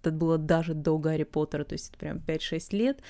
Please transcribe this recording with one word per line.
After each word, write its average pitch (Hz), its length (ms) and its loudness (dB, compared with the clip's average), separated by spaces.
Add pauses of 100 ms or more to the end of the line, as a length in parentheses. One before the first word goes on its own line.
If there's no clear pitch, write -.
это 160 100 0
было 160 280 4
даже 165 360 2
до 156 240 2
«Гарри 156 260 0
Поттера», 151 400 -2
то 156 100 -10
есть - 160 -10
это - 80 -20
прям 156 220 -6
пять-шесть 160 520 -4
лет. 247 380 0